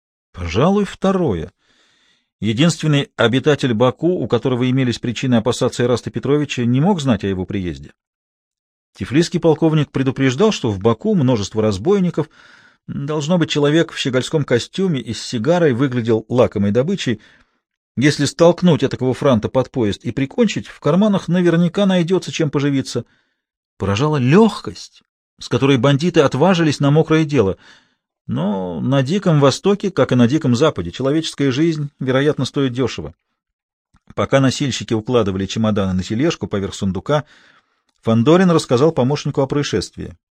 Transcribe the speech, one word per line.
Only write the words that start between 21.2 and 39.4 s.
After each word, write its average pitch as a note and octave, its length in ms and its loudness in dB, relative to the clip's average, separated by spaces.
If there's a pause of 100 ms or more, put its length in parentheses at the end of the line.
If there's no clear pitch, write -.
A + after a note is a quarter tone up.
наверняка F3 600 2
найдется F3+ 440 0
чем D3+ 200 -2
поживиться. C3+ 540 -2 (720)
Поражала A#2 380 0
легкость, C#3 840 0 (380)
с - 100 -16
которой C3+ 280 2
бандиты C#3+ 440 2
отважились D#3 580 2
на C#3+ 120 2
мокрое D#3 340 2
дело. A2+ 320 2 (680)
Но F3+ 540 -4
на C3+ 220 2
Диком D#3+ 360 2
Востоке, F#3+ 500 2
как - 220 0
и C3+ 40 2
на B2 120 4
Диком C3+ 280 0
Западе, A2 360 0
человеческая C#3+ 580 -2
жизнь, D3+ 400 -2 (100)
вероятно, C#3 440 0
стоит C3+ 300 -2
дешево. G#2+ 420 -6 (1000)
Пока C3+ 260 2
носильщики B2+ 520 -2
укладывали G#2+ 520 0
чемоданы G2+ 480 -2
на F#2 100 -2
тележку B2 440 -2
поверх G2 280 -6
сундука, G2+ 480 -4 (800)
Фандорин D3+ 500 4
рассказал D3+ 400 2
помощнику C#3+ 500 -2